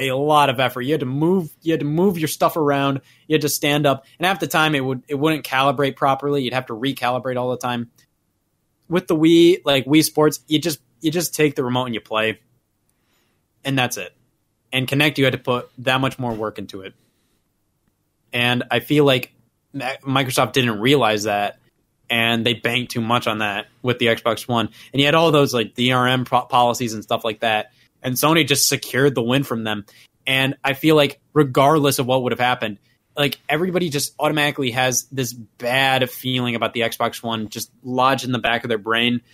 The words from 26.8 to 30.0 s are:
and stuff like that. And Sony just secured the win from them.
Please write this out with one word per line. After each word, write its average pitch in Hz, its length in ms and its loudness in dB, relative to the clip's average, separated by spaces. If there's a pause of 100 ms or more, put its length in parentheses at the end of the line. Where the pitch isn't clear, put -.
and 107 100 -10
stuff 117 200 -4
like 110 160 -4
that. 107 300 -2 (320)
And 127 120 -4
Sony 151 320 2
just 131 220 0
secured 131 480 0
the 127 60 0
win 127 200 0
from 117 220 -6
them. 107 200 -6 (440)